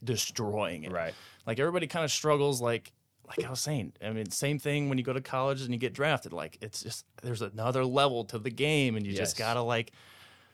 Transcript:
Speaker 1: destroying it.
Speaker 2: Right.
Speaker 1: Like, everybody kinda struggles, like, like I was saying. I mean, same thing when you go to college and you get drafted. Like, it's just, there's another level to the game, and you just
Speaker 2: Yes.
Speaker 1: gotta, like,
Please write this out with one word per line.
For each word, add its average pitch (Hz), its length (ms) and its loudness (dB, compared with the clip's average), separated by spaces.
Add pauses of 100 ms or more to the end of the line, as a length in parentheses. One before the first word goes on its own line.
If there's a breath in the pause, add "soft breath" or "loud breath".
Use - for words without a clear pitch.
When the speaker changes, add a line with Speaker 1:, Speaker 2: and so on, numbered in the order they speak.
Speaker 1:
destroying 104 800 0
it. 76 80 -6
Speaker 2:
Right. 82 220 -2 (320 loud breath)
Speaker 1:
Like, 113 140 0
everybody 165 280 2
kinda 160 220 0
struggles, 143 520 4
like, 117 300 0 (360)
like - 180 -4
I 127 60 -8
was 127 80 -4
saying. 135 340 -2 (100)
I 104 60 -4
mean, 110 220 -4
same 143 260 0
thing 143 320 0
when 135 80 2
you 127 60 0
go 131 100 -2
to 131 80 -2
college 131 400 -2
and 123 100 -4
you 120 60 0
get 113 160 -2
drafted. 139 400 0
Like, 80 280 -8
it's 107 200 -8
just, - 240 -10 (160)
there's 120 220 -4
another 113 420 0
level 127 400 4
to 110 140 -6
the 107 100 -6
game, 135 460 2
and 104 100 -2
you 101 80 -4
just 95 260 0
Speaker 2:
Yes. 110 80 -2
Speaker 1:
gotta, 117 140 2
like, 117 300 0 (640 soft breath)